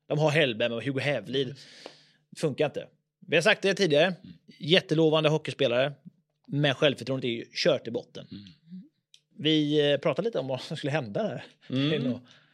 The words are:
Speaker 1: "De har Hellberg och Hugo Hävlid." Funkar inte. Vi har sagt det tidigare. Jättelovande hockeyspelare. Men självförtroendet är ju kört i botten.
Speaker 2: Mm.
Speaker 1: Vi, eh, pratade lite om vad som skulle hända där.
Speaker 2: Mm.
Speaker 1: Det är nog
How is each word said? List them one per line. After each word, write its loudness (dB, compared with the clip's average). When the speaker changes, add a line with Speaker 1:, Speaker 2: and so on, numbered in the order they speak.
Speaker 1:
"De -2
har 4
Hellberg 2
och -6
Hugo -4
Hävlid." -4
Funkar 0
inte. -8
Vi 2
har 4
sagt 4
det 2
tidigare. 2
Jättelovande 2
hockeyspelare. 0
Men 2
självförtroendet 0
är -2
ju -6
kört 2
i -8
botten. -10
Speaker 2:
Mm. -16
Speaker 1:
Vi, 2
eh, 2
pratade -2
lite -4
om -4
vad -4
som -10
skulle -6
hända -4
där. -6
Speaker 2:
Mm. 0
Speaker 1:
Det -2
är -2
nog -4